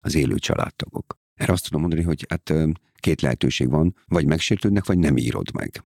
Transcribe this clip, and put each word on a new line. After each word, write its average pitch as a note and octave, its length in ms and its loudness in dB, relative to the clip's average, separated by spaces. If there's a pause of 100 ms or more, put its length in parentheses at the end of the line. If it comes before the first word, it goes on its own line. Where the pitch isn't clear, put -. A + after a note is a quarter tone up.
az - 140 -4
élő C#2+ 200 2
családtagok. - 840 -6 (160)
Erre - 180 0
azt F2+ 120 0
tudom D2+ 160 -4
mondani, E2 220 0
hogy E2+ 260 -2
hát, - 220 -4
ö, D#2 200 2 (240)
két - 260 0
lehetőség B1+ 480 0
van, D#2+ 260 2 (120)
vagy E2+ 200 2
megsértődnek, G2 580 2
vagy F#2 140 2
nem D2 180 4
írod A1+ 380 -4
meg. - 300 -10 (140)